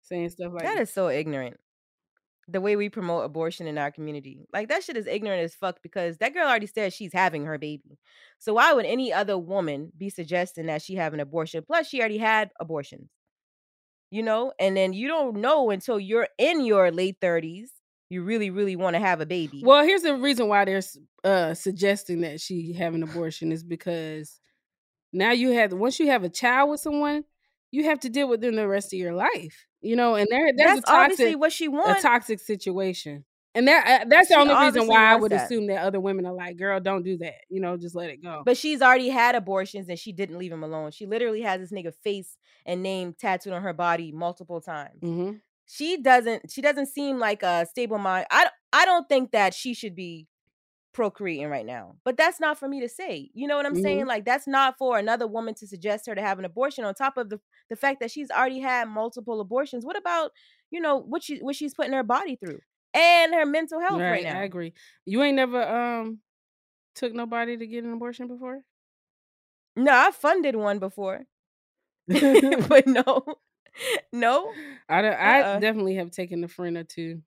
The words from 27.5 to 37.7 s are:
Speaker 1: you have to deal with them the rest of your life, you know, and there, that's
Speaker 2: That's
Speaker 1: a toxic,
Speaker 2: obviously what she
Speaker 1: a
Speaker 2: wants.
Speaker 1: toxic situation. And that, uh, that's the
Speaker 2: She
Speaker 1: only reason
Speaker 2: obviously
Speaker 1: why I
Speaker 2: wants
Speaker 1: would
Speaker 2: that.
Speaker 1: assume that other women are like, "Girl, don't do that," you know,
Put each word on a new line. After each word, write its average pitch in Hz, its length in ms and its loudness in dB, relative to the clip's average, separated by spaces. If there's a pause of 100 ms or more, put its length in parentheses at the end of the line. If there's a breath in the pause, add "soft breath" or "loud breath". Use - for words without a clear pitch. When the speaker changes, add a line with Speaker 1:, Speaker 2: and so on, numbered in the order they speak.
Speaker 1:
you 294 140 0
have 311 160 0
to 262 80 -8
deal 269 200 0
with 233 120 0
them 226 160 0
the 214 100 0
rest 196 260 -2
of 185 60 -6
your 175 160 -4
life, 185 540 -4 (120)
you 220 140 -2
know, 240 220 2
and 208 120 2
there, 277 280 4
that's - 20 0
Speaker 2:
That's 320 220 8
Speaker 1:
a - 120 4
toxic, 359 200 8
Speaker 2:
obviously 262 240 4
what 311 160 2
she 330 140 -4
Speaker 1:
a 294 40 -2
Speaker 2:
wants. 392 320 2
Speaker 1:
toxic 233 380 2
situation. 185 840 -6 (300)
And 247 140 4
that, 302 180 8
uh, 240 220 6
that's 339 200 10
the 349 60 8
Speaker 2:
She 294 60 10
Speaker 1:
only 285 140 6
reason 277 120 6
Speaker 2:
obviously 233 220 2
Speaker 1:
why 220 160 8
I 220 80 8
Speaker 2:
wants 226 100 6
Speaker 1:
would 208 100 2
Speaker 2:
that. - 120 2
Speaker 1:
assume 220 240 -2
that 190 160 -2
other 196 160 0
women 190 260 -2
are 180 80 -8
like, 175 220 -10
"Girl, 190 240 -2
don't 185 240 -2
do 185 140 -4
that," 156 160 -10 (140)
you 190 120 -6
know, 180 160 -4